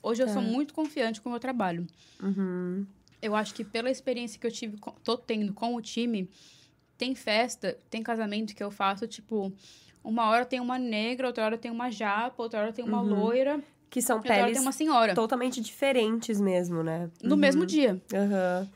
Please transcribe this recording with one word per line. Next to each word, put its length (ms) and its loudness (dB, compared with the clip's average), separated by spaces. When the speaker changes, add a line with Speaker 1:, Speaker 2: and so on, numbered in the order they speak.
Speaker 1:
Hoje 220 0
eu 40 2
sou 140 0
Speaker 2:
Tá. 60 0
Speaker 1:
muito 260 0
confiante 480 -2
com 80 -8
o 20 -6
meu 80 -6
trabalho. 460 -2
Speaker 2:
Uhum. 640 -2
Speaker 1:
Eu 140 -2
acho 180 -2
que 100 -8
pela 260 -4
experiência 500 -4
que 80 -8
eu 40 -2
tive 260 -10
co-, 260 -14
tô 140 0
tendo 360 -4
com 220 -4
o 60 -6
time, 480 -2
tem 180 -4
festa, 640 -2
tem 120 -6
casamento 540 -4
que 80 -6
eu 80 -6
faço, 360 0
tipo, 440 -6
uma 260 2
hora 160 4
tem 140 -2
uma 180 -2
negra, 500 0
outra 180 -2
hora 120 0
tem 140 -8
uma 200 -4
japa, 500 -2
outra 200 -2
hora 120 -2
tem 120 -6
uma 160 2
Speaker 2:
Uhum. 80 2
Speaker 1:
loira, 500 2
Speaker 2:
Que 120 -2
são 160 2
Speaker 1:
outra 160 2
hora 100 6
Speaker 2:
peles 140 2
Speaker 1:
tem 80 0
uma 60 0
senhora. 440 4
Speaker 2:
totalmente 460 0
diferentes 800 0
mesmo, 440 2
né? 260 -4
Speaker 1:
No 140 2
Speaker 2:
Uhum. 60 4
Speaker 1:
mesmo 240 6
dia. 360 2
Speaker 2:
Aham. 640 2